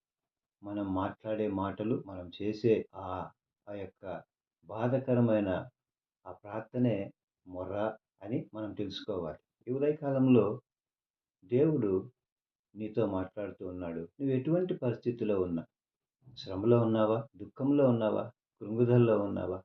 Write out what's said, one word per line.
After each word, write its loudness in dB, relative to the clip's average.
మనం -6
మాట్లాడే -2
మాటలు, -4
మనం -12
చేసే 2
ఆ, -8
ఆ -10
యొక్క -12
బాధకరమైన 2
ఆ -14
ప్రార్థనే -2
మొర్ర -4
అని -6
మనం -8
తెలుసుకోవాలి. -8
ఈ -4
ఉదయకాలంలో 4
దేవుడు 2
నీతో -2
మాట్లాడుతూ -6
ఉన్నాడు. -8
నువ్వు -6
ఎటువంటి 0
పరిస్థితిలో -2
ఉన్నా, -2
శ్రమలో 2
ఉన్నావా, 2
దుఃఖంలో 2
ఉన్నావా, 0
కృంగుదలలో 4
ఉన్నావా, -4